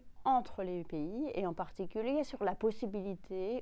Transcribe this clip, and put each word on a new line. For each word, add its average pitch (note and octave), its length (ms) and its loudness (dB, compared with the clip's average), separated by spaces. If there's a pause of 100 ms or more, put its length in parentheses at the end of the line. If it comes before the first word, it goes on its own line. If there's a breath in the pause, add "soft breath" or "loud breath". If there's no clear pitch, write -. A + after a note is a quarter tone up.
(260)
entre B3 380 4
les F3+ 200 -2
pays F#3 520 -2
et G3+ 100 2
en E3+ 80 2
particulier A3 720 0
sur B3+ 200 -4
la G3 120 4
possibilité G3 1080 0